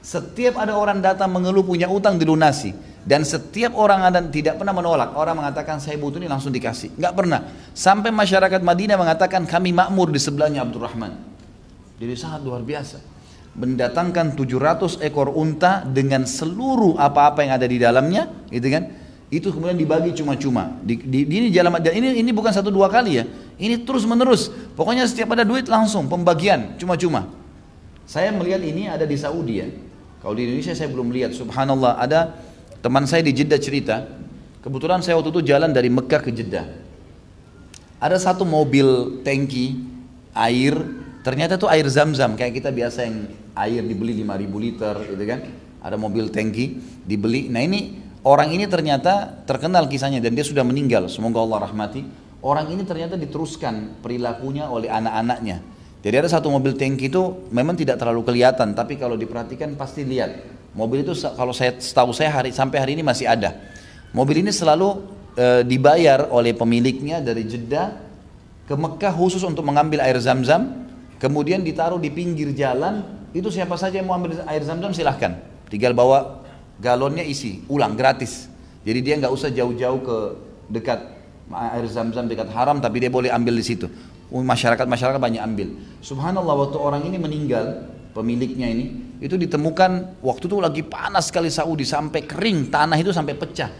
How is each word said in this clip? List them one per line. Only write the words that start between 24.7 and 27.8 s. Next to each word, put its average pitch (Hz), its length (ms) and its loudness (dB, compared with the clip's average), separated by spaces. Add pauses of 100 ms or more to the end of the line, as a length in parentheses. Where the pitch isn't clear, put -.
Pokoknya 233 260 2
setiap 226 300 0
ada 233 80 4
duit 254 240 2
langsung 208 400 2
pembagian 170 720 2
cuma-cuma. 160 500 0 (800)